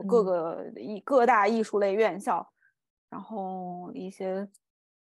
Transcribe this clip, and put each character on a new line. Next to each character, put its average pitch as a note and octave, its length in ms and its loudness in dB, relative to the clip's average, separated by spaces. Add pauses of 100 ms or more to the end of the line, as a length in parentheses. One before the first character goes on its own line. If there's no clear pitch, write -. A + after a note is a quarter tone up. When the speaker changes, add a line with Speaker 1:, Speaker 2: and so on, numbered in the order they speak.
Speaker 1:
各 A3+ 160 4
个， E3+ 400 -2 (100)
Speaker 2:
嗯。 F#3+ 300 -10
Speaker 1:
各 C4 200 4
大 A3 220 6
艺 A3+ 160 2
术 G#3 160 0
类 G3 140 2
院 G3 260 2
校， G3+ 340 -4 (560)
然 F#3 140 -10
后 F#3 720 -10
一 F#3 160 -10
些 F#3+ 380 -6 (540)